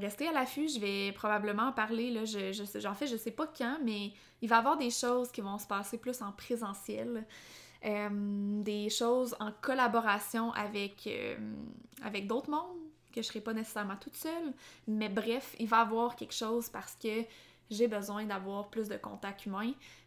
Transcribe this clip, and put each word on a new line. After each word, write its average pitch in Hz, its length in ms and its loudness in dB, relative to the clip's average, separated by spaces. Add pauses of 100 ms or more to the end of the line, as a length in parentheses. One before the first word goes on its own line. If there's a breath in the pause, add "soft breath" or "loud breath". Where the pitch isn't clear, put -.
restez 208 260 -2
à 330 60 2
l'affût, 285 360 2
je 254 120 0
vais 196 320 2
probablement 208 520 2
en 262 80 2
parler, 226 380 0
là, 220 140 0
je, 196 280 -2
je 208 120 -4
sais, 208 220 -6
en 196 80 -2
fait, 285 120 -2
je 240 100 0
sais 226 140 -4
pas 311 160 -2
quand, 269 380 -2
mais 208 280 0 (280 loud breath)
il 226 80 -2
va 226 80 8
y - 20 12
avoir 269 180 8
des 247 140 4
choses 247 400 2
qui - 100 -6
vont 202 180 -2
se - 100 -8
passer 202 300 -2
plus 247 240 -4
en 202 100 -6
présentiel, 220 920 -4 (600 loud breath)
euh, 202 800 0
des 208 280 0
choses 247 480 4
en 214 220 -4
collaboration 226 920 4
avec, 202 520 -4
euh, 104 300 -4 (680)
avec 202 240 -4
d'autres 269 240 -2
mondes, 349 280 -2 (340)
que 220 100 -4
je - 60 -2
serai 220 120 -6
pas 220 120 -4
nécessairement 208 480 -4
toute - 160 -12
seule, 320 380 -4 (340 loud breath)
mais 214 220 2
bref, 226 500 0
il 226 80 0
va 220 100 8
y - 20 10
avoir 233 360 4
quelque - 180 -8
chose 233 360 0
parce - 260 -8
que 226 280 0 (460 loud breath)
j'ai 220 160 4
besoin 208 380 0
d'avoir 202 440 -4
plus 214 200 -2
de 208 80 -4
contact 202 500 -8
humain. 208 260 0 (340 loud breath)